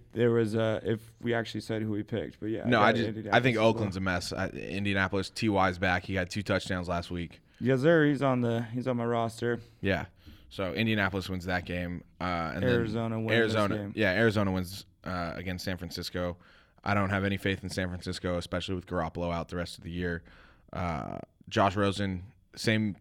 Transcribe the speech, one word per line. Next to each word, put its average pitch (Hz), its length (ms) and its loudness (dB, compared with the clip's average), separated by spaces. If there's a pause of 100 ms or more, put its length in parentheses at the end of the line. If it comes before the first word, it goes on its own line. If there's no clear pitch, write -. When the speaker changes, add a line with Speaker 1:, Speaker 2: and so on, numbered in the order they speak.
(140)
Speaker 1:
there 117 180 4
was 113 240 2
a, 110 300 0
if 110 160 0 (200)
we 117 120 0
actually 110 280 -2
said 110 200 -4
who 110 100 -2
we 104 120 -2
picked, 85 360 -6
but 104 120 -8
yeah, 110 140 -4
Speaker 2:
No, 117 140 6
Speaker 1:
I 104 100 8
Speaker 2:
I - 40 8
Speaker 1:
got - 40 0
Speaker 2:
just, 117 120 0
I - 20 -4
think 107 140 -8
Speaker 1:
Indianapolis 113 200 6 (100)
as - 20 0
well. 110 100 6
Speaker 2:
Oakland's 107 300 0
a - 20 -2
mess. 92 340 -2
I, 95 140 -2
Indianapolis, 95 840 0
T - 200 0
Y's 95 280 4
back. 90 280 2
He 95 100 -4
had 90 140 0
two 107 140 -4
touchdowns 92 440 -2
last 87 240 -4
week. 87 300 -6 (180)
Speaker 1:
Yes, 123 220 2
sir. 156 240 6
He's 147 160 2
on 127 200 2
the, 117 200 0 (120)
he's 123 140 -4
on 127 100 0
my 120 80 -2
roster. 117 540 -2 (220)
Speaker 2:
Yeah. 95 240 0 (440)
So 92 240 -4
Indianapolis 98 560 0
wins 90 160 -6
that 90 200 -2
game. 87 380 -6 (180)
Uh, 85 320 -2
and 90 100 -4
then 127 80 4
Speaker 1:
Arizona 113 480 0
wins 110 100 -2
this 113 80 2
Speaker 2:
Arizona, 110 400 2
Speaker 1:
game. 101 180 -6
Speaker 2:
yeah, 101 160 4
Arizona 101 400 4
wins, 92 340 -4 (180)
uh, 87 320 -4
against 90 300 -8
San 95 120 -4
Francisco. 87 600 -6 (460)
I 104 100 0
don't 101 160 2
have 98 160 0
any 98 120 0
faith 98 260 -2
in 92 60 -8
San 92 200 -4
Francisco, 90 480 -4
especially 87 380 -4
with 90 100 -6
Garoppolo 85 480 -2
out 85 160 -4
the 87 80 -6
rest 85 200 -6
of - 60 -18
the 82 80 -10
year. 85 320 -4 (480)
Uh, 69 460 -4 (320)
Josh 101 260 4
Rosen, 98 480 0 (320)
same 110 460 0